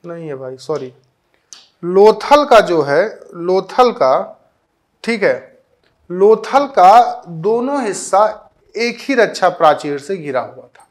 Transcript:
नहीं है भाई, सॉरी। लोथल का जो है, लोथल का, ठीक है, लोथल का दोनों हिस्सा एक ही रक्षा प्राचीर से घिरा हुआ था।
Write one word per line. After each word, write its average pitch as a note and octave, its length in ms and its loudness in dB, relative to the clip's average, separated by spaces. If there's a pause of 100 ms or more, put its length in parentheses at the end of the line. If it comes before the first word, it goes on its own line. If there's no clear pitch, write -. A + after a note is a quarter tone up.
नहीं E3+ 240 -14
है C#3+ 60 -10
भाई, C3 220 -14
सॉरी। C3 360 -8 (920)
लोथल G#3 600 2
का A#3+ 160 6
जो E3+ 220 0
है, C#3+ 240 0 (300)
लोथल F#3+ 560 0
का, D3 480 -2 (640)
ठीक A3 180 -4
है, C3 400 -4 (480)
लोथल G#3+ 580 2
का G#3+ 600 4
दोनों A#3 540 -4
हिस्सा G#3 680 -4 (240)
एक A#3 260 -6
ही C#4 140 -6
रक्षा G3 360 0
प्राचीर D3+ 480 0
से G3 180 -10
घिरा C#3+ 240 -6
हुआ - 260 -14
था। - 240 -20